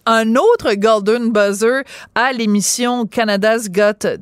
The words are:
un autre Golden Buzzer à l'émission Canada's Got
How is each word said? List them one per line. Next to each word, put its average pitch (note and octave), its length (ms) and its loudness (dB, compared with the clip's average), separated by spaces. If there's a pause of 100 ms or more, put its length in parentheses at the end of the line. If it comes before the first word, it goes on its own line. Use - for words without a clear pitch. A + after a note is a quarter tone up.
un A3+ 300 0
autre D#4+ 400 2
Golden A3 560 0
Buzzer G#3 500 0 (320)
à B3 180 0
l'émission A#3 760 -2
Canada's G#3+ 640 0
Got G#3 500 0